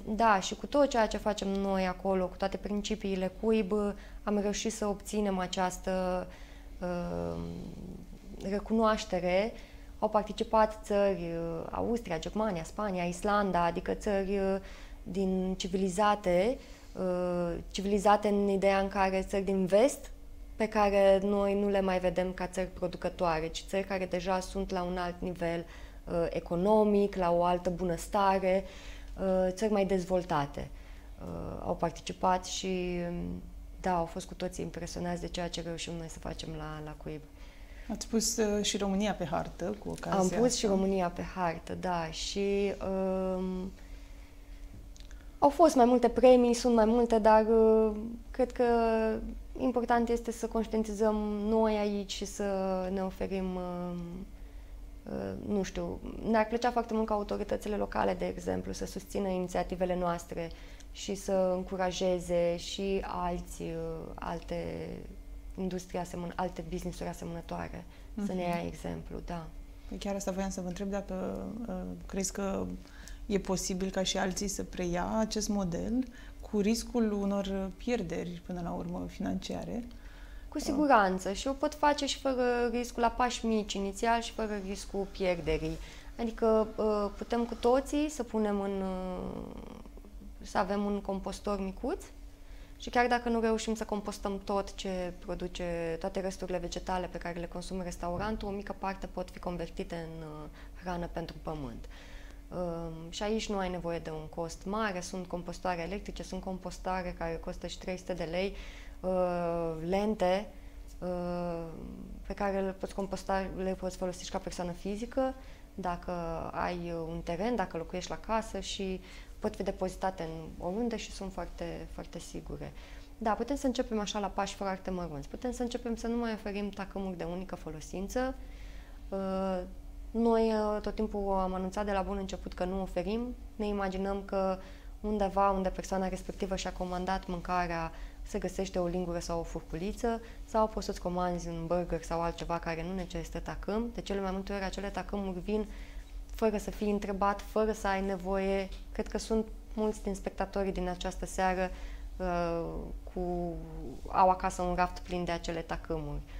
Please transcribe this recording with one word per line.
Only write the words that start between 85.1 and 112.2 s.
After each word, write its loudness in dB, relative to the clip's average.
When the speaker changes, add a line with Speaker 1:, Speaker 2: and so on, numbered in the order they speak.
Speaker 1:
pierderii. 0
Adică, 4
uh, 2
putem 0
cu -4
toții 4
să -4
punem 0
în, 0
uh, -4
să -4
avem 2
un 0
compostor -2
micuț -4
și -10
chiar 4
dacă 2
nu 2
reușim 2
să -4
compostăm -4
tot 0
ce -4
produce, -4
toate -2
resturile -2
vegetale -2
pe -8
care -6
le -4
consumă -6
restaurantul, -4
o -2
mică -6
parte -4
pot -6
fi -14
convertite -6
în, -8
uh, -10
hrană -4
pentru -6
pământ. -6
Um, -4
și -6
aici 0
nu -2
ai 0
nevoie -2
de -8
un -6
cost -6
mare, -2
sunt -6
compostoare -4
electrice, -6
sunt -6
compostoare -4
care -4
costă -6
și -8
trei -4
sute -6
de -2
lei, 0
uh, 2
lente, 2
uh, -2